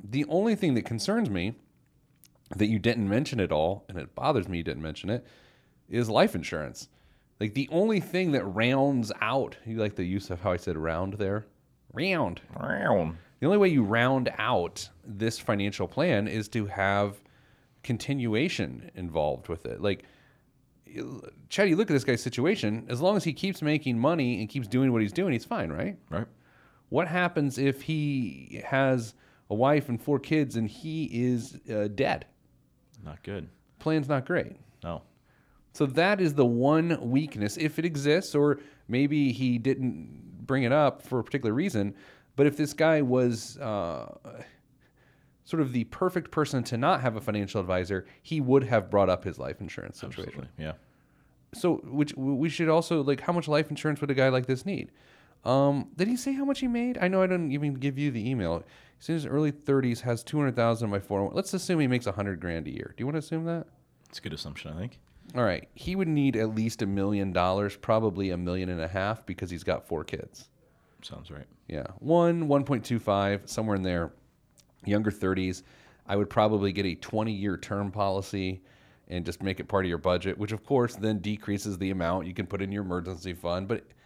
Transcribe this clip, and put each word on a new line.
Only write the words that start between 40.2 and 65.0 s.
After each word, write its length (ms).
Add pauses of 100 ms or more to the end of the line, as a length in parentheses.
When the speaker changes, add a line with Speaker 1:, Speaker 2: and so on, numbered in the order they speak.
Speaker 1:
bring 160
it 80
up 320
for 160
a 40
particular 300
reason, 400 (420)
but 120
if 100
this 160
guy 300
was, 560
uh, 520 (1300)
sort 180
of 120
the 120
perfect 440
person 340
to 140
not 240
have 140
a 60
financial 380
advisor, 460 (160)
he 180
would 240
have 280
brought 180
up 140
his 160
life 220
insurance 380
situation. 420
Speaker 2:
Absolutely, 220
yeah. 100 (800)
Speaker 1:
So, 320
which, 260
w-, 240
we 140
should 200
also, 320
like, 200
how 120
much 140
life 240
insurance 280
would 120
a 20
guy 160
like 160
this 180
need? 280 (540)
Um, 500
did 120
he 100
say 160
how 120
much 140
he 80
made? 320
I 80
know 160
I 40
didn't 240
even 240
give 220
you 140
the 180
email. 340 (360)
He's 100
in 60
his 100
early 240
thirties, 520
has 220
two 140
hundred 180
thousand 360
by 80
four 220
oh 40
one. 80
Let's 200
assume 260
he 80
makes 180
a 60
hundred 280
grand 280
a 40
year. 240
Do 60
you 60
wanna 120
assume 260
that? 200 (440)
Speaker 2:
It's 100
a 20
good 120
assumption, 380
I 60
think. 220 (360)